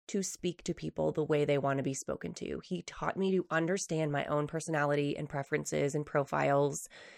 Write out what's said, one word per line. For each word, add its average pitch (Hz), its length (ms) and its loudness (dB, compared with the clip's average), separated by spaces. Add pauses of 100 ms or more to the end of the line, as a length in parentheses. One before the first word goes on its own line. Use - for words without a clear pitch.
to 196 120 0
speak - 420 -4
to 175 100 -2
people 156 400 0
the 156 100 0
way 147 220 4
they 143 120 4
want 139 200 2
to 135 60 0
be 135 100 0
spoken - 400 -6
to. - 280 -6
He 175 200 -6
taught - 340 -4
me 190 160 0
to 185 180 2
understand 160 600 0
my 143 140 0
own 147 220 0
personality 147 680 0
and 151 140 -6
preferences 147 680 -2
and 147 100 0
profiles 143 840 2 (280)